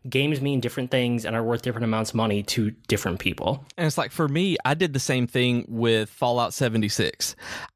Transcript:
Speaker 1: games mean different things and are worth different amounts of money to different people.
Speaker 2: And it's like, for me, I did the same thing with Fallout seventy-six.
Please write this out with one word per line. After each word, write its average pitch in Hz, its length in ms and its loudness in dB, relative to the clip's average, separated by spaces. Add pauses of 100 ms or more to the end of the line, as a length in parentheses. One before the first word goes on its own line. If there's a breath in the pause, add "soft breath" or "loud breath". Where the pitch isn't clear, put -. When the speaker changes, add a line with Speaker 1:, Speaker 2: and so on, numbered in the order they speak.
Speaker 1:
games 135 360 2
mean 139 180 2
different 123 300 -4
things 120 340 2
and 113 100 -4
are 117 80 0
worth 117 200 -2
different 117 240 -2
amounts 110 240 0
of - 60 -2
money 107 260 2
to 107 300 0 (140)
different 95 320 0
people. - 460 -2 (140)
Speaker 2:
And 170 80 0
it's 151 100 0
like, 127 160 -2
for 156 160 0
me, 170 340 0
I 135 120 2
did 160 180 0
the 135 80 0
same 127 260 0
thing 123 400 2
with 113 440 2
Fallout 120 420 0
seventy-six. 110 840 0 (420 loud breath)